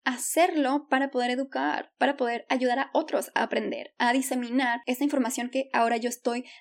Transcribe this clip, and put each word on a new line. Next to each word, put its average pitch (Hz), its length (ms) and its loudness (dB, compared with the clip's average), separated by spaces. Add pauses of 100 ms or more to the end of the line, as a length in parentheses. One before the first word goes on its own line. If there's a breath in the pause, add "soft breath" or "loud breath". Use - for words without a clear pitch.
hacerlo 294 840 0
para 269 200 2
poder 247 220 0
educar, 269 640 -4
para 285 200 2
poder 233 320 -2
ayudar 254 300 2
a 269 140 -4
otros 311 400 0
a - 100 2
aprender, 220 540 -4
a 240 140 2
diseminar 254 760 0
esa 262 200 0
información 254 440 0
que 269 220 -2
ahora 233 240 2
yo 233 140 -2
estoy 240 340 -4 (180 loud breath)